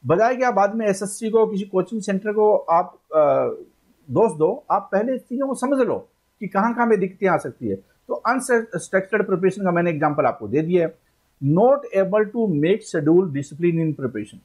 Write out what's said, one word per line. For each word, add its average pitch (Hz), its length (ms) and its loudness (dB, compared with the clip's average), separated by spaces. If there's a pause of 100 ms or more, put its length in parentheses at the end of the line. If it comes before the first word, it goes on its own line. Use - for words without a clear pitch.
बजाय 220 300 2
कि 254 60 -2
आप 247 120 0
बाद 202 200 2
में 226 120 -2
एसएससी 202 440 -4
को, 220 160 4
किसी 208 180 -4
coaching 196 380 -4
center 202 300 -4
को 214 240 4
आप, 175 420 0 (160)
अ, 156 60 4 (880)
दोष 175 300 2
दो, 185 320 0
आप 196 220 -2
पहले 220 220 0
इस 247 140 -10
चीज़ों 269 180 -4
को 269 80 -4
समझ 262 320 0
लो 123 220 -6 (320)
कि 208 60 -10
कहाँ 208 280 -2
कहाँ 233 120 0
पे 220 100 2
दिक्कतें 190 320 -2
आ 170 80 2
सकती 127 320 -6
है। 98 80 -4
तो - 380 -12
अनस्ट्रक्चर्ड 226 1120 -2
preparation 190 380 0
का 180 60 0
मैंने 175 200 0
example 147 360 0
आपको 113 220 -4
दे 135 140 0
दिया 170 240 2
है। 160 80 -8 (460)
Not 214 460 2 (100)
able 196 300 2
to 226 260 -2
make 165 320 0
schedule 165 460 4
discipline 165 500 -2
in 156 140 0
preparation। 110 500 -8